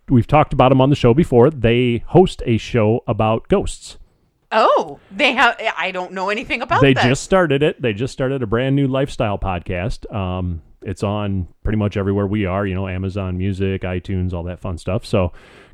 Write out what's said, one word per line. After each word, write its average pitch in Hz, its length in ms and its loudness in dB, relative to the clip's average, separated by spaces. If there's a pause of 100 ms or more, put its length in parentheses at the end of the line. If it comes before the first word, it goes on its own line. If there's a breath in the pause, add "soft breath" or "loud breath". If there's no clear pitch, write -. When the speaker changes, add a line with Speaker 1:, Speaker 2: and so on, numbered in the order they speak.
Speaker 1:
we've 120 180 4
talked 147 260 4
about 131 180 4
'em 131 100 6
on 135 100 6
the 147 60 4
show 117 180 4
before. 131 360 6
They 120 580 0
host 180 380 4
a 113 120 2
show 110 500 0
about 110 400 -2
ghosts. - 500 -4 (540)
Speaker 2:
Oh, 220 480 2 (100)
they 254 220 2
have, 247 240 2 (200)
I 175 140 -4
don't 180 220 -8
know 190 160 -4
anything 233 340 -4
about - 180 0
Speaker 1:
They 277 140 6
Speaker 2:
that. 240 140 2
Speaker 1:
just 139 160 -2
started 156 400 2
it. 156 180 -2
They 117 100 -2
just 117 200 -6
started 135 300 -4
a 113 40 -4
brand 127 300 0
new 139 100 2
lifestyle 131 520 -2
podcast. 92 760 -6
Um, 90 480 -4 (200)
it's 101 200 -8
on 101 460 -4 (160)
pretty 110 120 -2
much 104 200 -2
everywhere 101 300 0
we 101 200 -2
are, 98 180 -2
you 95 100 -4
know, 95 120 -4
Amazon 92 500 -6
Music, 95 460 -2
iTunes, 90 500 -4
all 85 120 -8
that 87 160 -10
fun 90 180 -8
stuff. 92 260 -4
So 92 280 0 (420 loud breath)